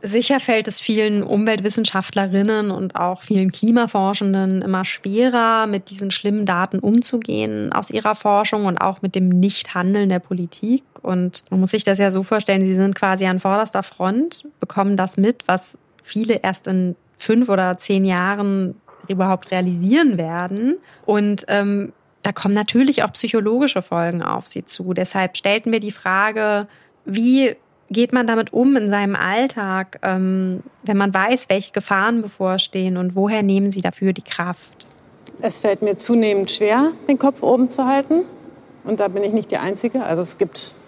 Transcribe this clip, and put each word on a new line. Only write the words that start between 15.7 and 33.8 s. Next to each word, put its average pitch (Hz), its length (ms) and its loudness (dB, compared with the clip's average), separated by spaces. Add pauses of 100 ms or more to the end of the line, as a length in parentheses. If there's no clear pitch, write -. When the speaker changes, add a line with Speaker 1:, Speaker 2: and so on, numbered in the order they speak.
Speaker 1:
viele 220 400 -4
erst 190 240 -4
in 185 300 0 (240)
fünf 233 280 2
oder 185 300 0
zehn 190 260 0
Jahren 190 680 0 (340)
überhaupt 190 440 -2
realisieren 185 680 2
werden. 180 600 -2 (280)
Und, 208 420 0
ähm, 101 460 -2 (300)
da 202 80 -2
kommen 202 240 0
natürlich 233 480 2
auch 202 80 -2
psychologische 220 720 0
Folgen 170 400 -2
auf - 240 -4
sie - 180 -8
zu. 185 300 -6
Deshalb 185 420 -2
stellten 214 340 0
wir 226 80 0
die 208 120 -6
Frage, 208 760 0 (380)
wie 240 500 2 (340)
geht 233 240 0
man 247 120 2
damit 220 280 0
um 262 240 4
in 214 100 0
seinem 202 300 0
Alltag, 196 840 -2
ähm, 185 640 -2 (200)
wenn 214 120 0
man 196 180 2
weiß, 214 360 0
welche 196 240 -2
Gefahren 208 480 0
bevorstehen 185 720 -2
und 180 200 -2
woher 208 280 0
nehmen 196 260 2
Sie 190 120 -4